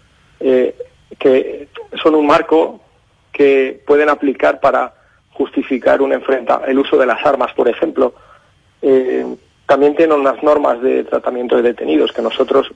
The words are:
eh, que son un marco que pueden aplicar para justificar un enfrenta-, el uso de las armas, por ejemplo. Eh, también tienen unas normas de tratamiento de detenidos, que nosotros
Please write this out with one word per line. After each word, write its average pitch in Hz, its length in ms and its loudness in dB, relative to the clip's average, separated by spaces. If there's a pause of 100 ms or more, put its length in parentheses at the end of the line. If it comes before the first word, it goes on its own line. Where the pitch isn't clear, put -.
(400)
eh, 127 340 0 (440)
que 143 500 0 (340)
son 160 120 2
un 151 120 2
marco 160 540 0 (500)
que 139 560 0
pueden 147 220 4
aplicar 143 500 0
para 127 360 0 (380)
justificar 131 680 -2
un 135 120 0
enfrenta-, 127 540 -2
el 135 120 0
uso 139 180 0
de 131 100 2
las 113 200 -2
armas, 135 260 0
por 123 160 -2
ejemplo. 131 460 -2 (680)
Eh, 127 460 0 (400)
también 143 280 4
tienen 156 240 2
unas 135 240 -2
normas 147 380 2
de 131 240 0
tratamiento 123 520 -4
de 120 60 2
detenidos, 120 500 -2
que 117 100 -6
nosotros 131 540 -2